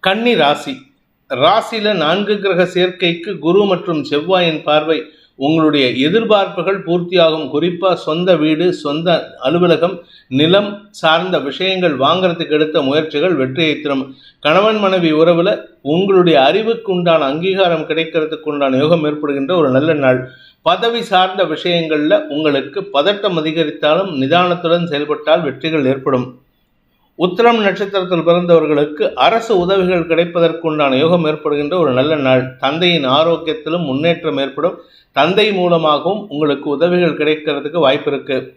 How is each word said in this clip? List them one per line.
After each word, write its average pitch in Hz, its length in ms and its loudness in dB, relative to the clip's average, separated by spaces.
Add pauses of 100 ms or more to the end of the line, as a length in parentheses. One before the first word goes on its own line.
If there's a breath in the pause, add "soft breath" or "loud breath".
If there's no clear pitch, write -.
கன்னி 226 320 0
ராசி. 147 380 0 (580)
ராசியில 208 640 0
நான்கு 190 440 0
கிரக 185 260 0
சேர்க்கைக்கு 180 720 -2
குரு 165 260 2
மற்றும் 175 400 -2
செவ்வாயின் 160 600 0
பார்வை 156 320 0 (420 loud breath)
உங்களுடைய 147 480 2 (200)
எதிர்பார்ப்புகள் 190 800 0
பூர்த்தியாகும். 170 680 0
குறிப்பா 175 380 -2 (160)
சொந்த 175 300 2
வீடு, 156 380 0
சொந்த 151 340 -4 (380)
அலுவலகம், 170 480 2 (360 soft breath)
நிலம் 175 400 2 (200)
சார்ந்த 170 480 0
விஷயங்கள் 175 580 -2
வாங்குறதுக்கு 165 640 0
எடுத்த 156 240 0
முயற்சிகள் 156 580 0
வெற்றியை 131 360 0
தரும். 135 280 -4 (360 loud breath)
கணவன் 208 440 2
மனைவி 185 280 2
உறவுல 170 400 4 (300)
உங்களுடைய 175 600 4
அறிவுக்கு 220 500 0
உண்டான 170 320 2
அங்கீகாரம் 170 680 0
கிடைக்கிறதுக்கு 156 640 -4
உண்டான 139 300 0
யோகம் 156 280 2
ஏற்படுகின்ற 147 460 -4
ஒரு 151 140 2
நல்ல 143 240 2
நாள். 131 260 2 (460 loud breath)
பதவி 226 360 0
சார்ந்த 185 420 0
விஷயங்கள்ல 156 680 0 (140)
உங்களுக்கு 147 520 -2 (120)
பதட்டம் 190 460 0
அதிகரித்தாலும் 156 800 -2
நிதானத்துடன் 170 720 0
செயல்பட்டால் 147 560 -2
வெற்றிகள் 151 460 -2
ஏற்படும். 131 360 -2 (920)
உத்திரம் 226 420 2
நட்சத்திரத்தில் 190 640 -2
பிறந்தவர்களுக்கு 160 800 2 (140)
அரசு 220 400 2
உதவிகள் 180 500 0
கிடைப்பதற்குண்டான 160 880 0
யோகம் 165 320 2
ஏற்படுகின்ற 147 500 -2
ஒரு 151 140 2
நல்ல 135 260 2
நாள். 131 240 2 (140)
தந்தையின் 160 540 0
ஆரோக்கியத்திலும் 160 800 0
முன்னேற்றம் 151 540 -2
ஏற்படும். 147 360 -4 (380 loud breath)
தந்தை 185 360 2
மூலமாகவும் 170 720 0
உங்களுக்கு 143 440 -2
உதவிகள் 165 480 0
கிடைக்கிறதுக்கு 151 600 -2
வாய்ப்பு 147 320 0
இருக்கு. 135 260 -4 (180)